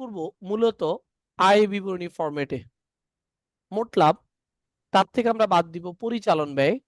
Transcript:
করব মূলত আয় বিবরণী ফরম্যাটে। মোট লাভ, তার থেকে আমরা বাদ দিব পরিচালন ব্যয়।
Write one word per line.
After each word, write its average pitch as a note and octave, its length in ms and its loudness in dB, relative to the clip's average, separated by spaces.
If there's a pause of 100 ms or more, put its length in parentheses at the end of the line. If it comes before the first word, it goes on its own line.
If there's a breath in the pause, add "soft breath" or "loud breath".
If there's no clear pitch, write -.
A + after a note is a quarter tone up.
করব A#3 160 -14 (320)
মূলত A3 320 0 (580)
আয় G3+ 240 6 (100)
বিবরণী F#3 440 -8
ফরম্যাটে। D3 420 -6 (1120)
মোট A3+ 180 -6 (120)
লাভ, D#3 120 4 (800)
তার G3 220 2
থেকে A#3 200 0
আমরা A3 200 0
বাদ E3+ 100 4 (100)
দিব E3+ 120 -12 (160)
পরিচালন G3+ 460 -2 (100)
ব্যয়। D3+ 180 2 (120)